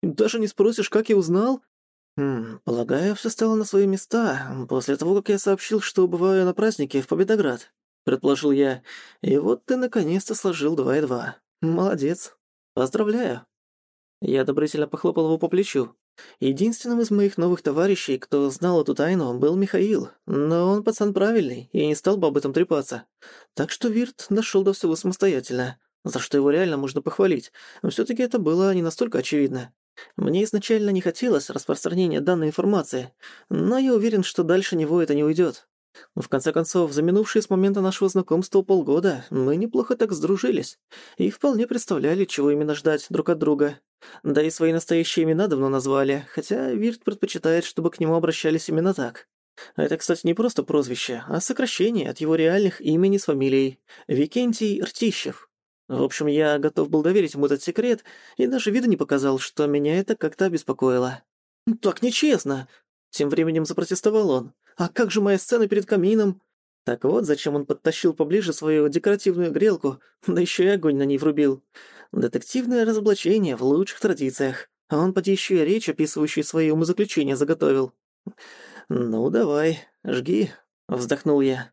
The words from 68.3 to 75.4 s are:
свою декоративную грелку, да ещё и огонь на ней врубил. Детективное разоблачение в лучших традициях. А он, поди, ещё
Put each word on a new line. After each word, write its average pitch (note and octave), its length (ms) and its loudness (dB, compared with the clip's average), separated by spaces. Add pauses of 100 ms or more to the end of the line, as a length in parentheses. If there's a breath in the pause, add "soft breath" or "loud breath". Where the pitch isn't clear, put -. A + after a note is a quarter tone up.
свою D#3 340 2
декоративную F3 640 0
грелку, D#3+ 480 0 (260 soft breath)
да F3 140 0
ещё F3+ 240 2
и F#3 40 4
огонь D#3+ 280 2
на C#3 60 0
ней C#3 160 0
врубил. C#3+ 440 2 (500 loud breath)
Детективное A#3+ 760 -2
разоблачение G#3 680 2
в A2+ 60 -6
лучших D3 380 0
традициях. C3+ 680 -2 (180)
А D3+ 80 -2
он, F3+ 160 2
поди, F#3+ 200 0
ещё F#3+ 240 0